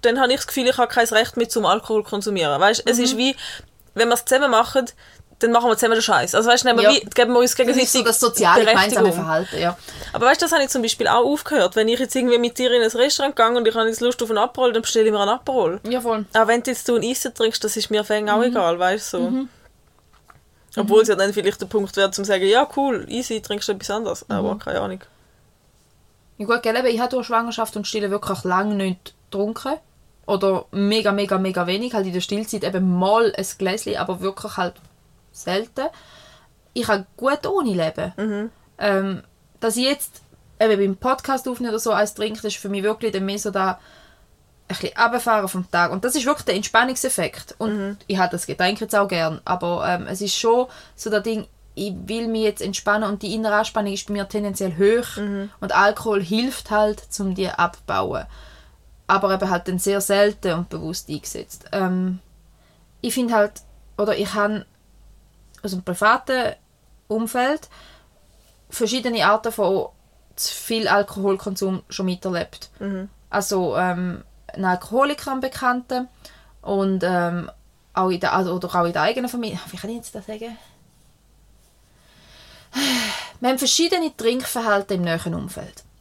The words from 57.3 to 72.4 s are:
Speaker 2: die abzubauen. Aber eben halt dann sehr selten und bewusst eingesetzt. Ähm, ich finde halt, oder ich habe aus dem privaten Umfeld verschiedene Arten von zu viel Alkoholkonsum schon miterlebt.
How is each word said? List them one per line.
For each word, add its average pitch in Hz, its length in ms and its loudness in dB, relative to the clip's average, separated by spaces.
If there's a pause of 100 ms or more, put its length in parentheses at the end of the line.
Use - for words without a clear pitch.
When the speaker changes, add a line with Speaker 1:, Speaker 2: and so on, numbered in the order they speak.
Speaker 2:
die 185 140 -2
abzubauen. - 800 -4 (800)
Aber 196 260 2
eben 190 160 -2
halt 175 180 -2
dann 185 100 -2
sehr 196 220 0
selten 202 540 2
und 175 160 -4
bewusst 165 400 -10
eingesetzt. - 640 -12
Ähm, 185 480 0 (800)
ich 226 120 -4
finde 240 200 0
halt, 208 180 4 (460)
oder 208 180 0
ich 196 160 -4
habe 208 320 -2 (1000)
aus 196 100 -6
dem 180 100 -4
privaten 233 720 0 (540)
Umfeld 247 600 -2 (1040)
verschiedene 233 560 -2
Arten 220 260 2
von 190 360 0 (480)
zu - 180 -6
viel 226 340 -2
Alkoholkonsum 196 1040 -2
schon 190 160 -4
miterlebt. 180 720 -6